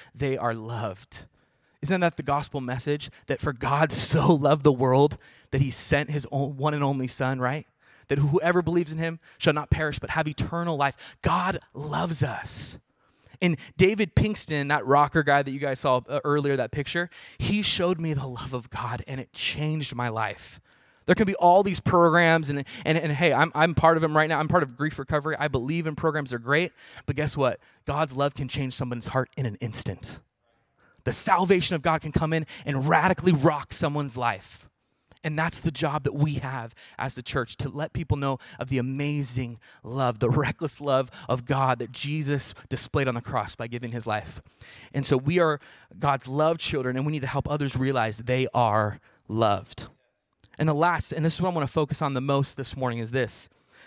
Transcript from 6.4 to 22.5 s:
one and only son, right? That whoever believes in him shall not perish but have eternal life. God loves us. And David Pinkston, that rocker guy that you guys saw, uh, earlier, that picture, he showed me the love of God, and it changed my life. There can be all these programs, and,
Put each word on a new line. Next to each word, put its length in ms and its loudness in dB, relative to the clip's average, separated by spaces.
one 160 0
and 100 0
only 240 0
son, 320 -2
right? 280 -4
That 100 0
whoever 460 4
believes 280 0
in 60 -10
him 220 -4
shall 160 4
not 160 -4
perish 300 0
but 100 -8
have 180 0
eternal 480 -4
life. 460 -2
God 380 0
loves 480 -2
us. 560 -6
And 160 2
David 380 4
Pinkston, 540 0
that 140 0
rocker 380 4
guy 220 4
that 80 -8
you 80 -8
guys 200 -2
saw, 300 2
uh, 140 -2
earlier, 340 2
that 140 -2
picture, 400 -4
he 240 0
showed 380 0
me 160 -2
the 100 -4
love 300 -8
of 160 -8
God, 340 -8
and 160 -8
it 100 -14
changed 640 -4
my 160 -2
life. 500 -6
There 80 6
can 140 2
be 80 0
all 260 8
these 180 0
programs, 680 6
and, 160 -4